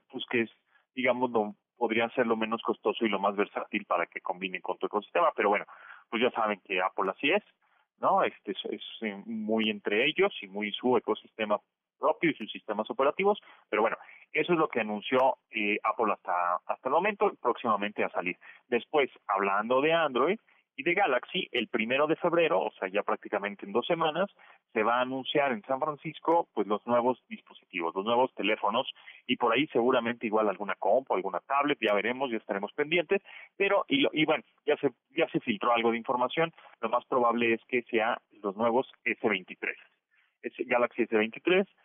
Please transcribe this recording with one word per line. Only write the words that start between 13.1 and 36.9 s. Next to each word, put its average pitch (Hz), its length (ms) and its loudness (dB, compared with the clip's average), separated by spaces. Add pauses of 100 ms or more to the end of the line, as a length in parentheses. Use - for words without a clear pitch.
Pero 107 120 0
bueno, 110 160 0 (340)
eso 156 220 0
es 165 60 0
lo 156 80 2
que 120 140 -2
anunció, 110 560 0 (140)
eh, 107 320 0
Apple 110 300 0
hasta, 87 420 0 (100)
hasta - 240 -6
el - 20 0
momento, 196 400 2 (100)
próximamente 107 640 0
a 92 60 -2
salir. 87 280 -4 (300)
Después, 131 420 0 (180)
hablando 104 540 2
de 160 120 2
Android, 156 460 2 (360)
Y 135 80 -12
de 170 120 2
Galaxy, 185 560 0
el 117 160 -2
primero 127 400 0
de 156 80 2
febrero, 170 440 2
o - 200 -2
sea, - 100 -4
ya - 140 -2
prácticamente 101 600 -4
en 101 80 -12
dos 120 120 0
semanas, 165 440 -2 (440)
se 110 80 0
va 113 160 2
a 127 40 2
anunciar 131 500 0
en 107 120 -4
San 135 160 -4
Francisco, 156 760 -2
pues, 104 120 -2
los 104 220 -2
nuevos 120 320 2 (100)
dispositivos, 87 640 -8
los 95 120 -4
nuevos 120 280 2
teléfonos, 104 580 -2 (360)
y 123 100 0
por 113 160 2
ahí 143 140 2
seguramente 120 580 0
igual 107 240 2
alguna 95 300 -4
compu, 123 340 2
alguna 92 280 -2
tablet, 143 380 0
ya 107 140 2
veremos, 123 380 -2
ya 113 60 -4
estaremos 101 360 -6
pendientes, 151 480 0 (340)
pero, 196 320 2
y 139 100 2
lo, 139 160 2
y 151 120 2
bueno, 147 180 0 (220)
ya 147 120 4
se, 135 160 -2 (220)
ya 160 160 0
se 160 100 0
filtró 117 320 0
algo 117 180 4
de 117 60 0
información, 123 540 -2 (300)
lo 113 80 -2
más 120 160 0